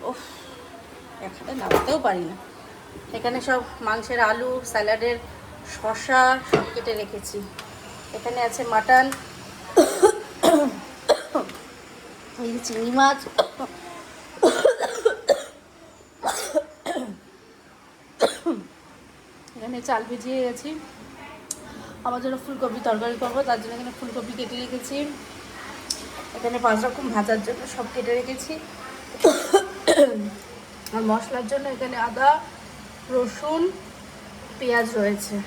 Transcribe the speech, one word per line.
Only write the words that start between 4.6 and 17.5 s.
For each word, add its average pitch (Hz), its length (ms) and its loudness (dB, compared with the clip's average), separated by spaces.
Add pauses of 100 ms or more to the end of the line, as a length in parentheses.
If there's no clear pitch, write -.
স্যালাডের 214 440 2 (600)
শসা 254 460 4 (280)
সব - 240 4
কেটে 233 180 -2 (100)
রেখেছি। 202 360 -8 (760)
এখানে 240 220 -4 (100)
আছে 240 140 -4 (100)
মাটন, 254 340 8 (3250)
এই 233 120 -2
যে 247 120 -4
চিংড়ি 233 320 -2
মাছ, 277 200 8 (4000)